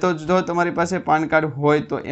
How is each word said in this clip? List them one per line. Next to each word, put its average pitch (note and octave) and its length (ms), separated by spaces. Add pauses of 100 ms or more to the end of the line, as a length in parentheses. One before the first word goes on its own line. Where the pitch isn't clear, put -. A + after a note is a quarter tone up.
તો F3+ 100 (180)
જો F#3 180
તમારી E3+ 320
પાસે F3 160 (100)
પાન D#3 260
કાર્ડ D#3 180 (120)
હોય D3 180 (100)
તો C#3 80 (140)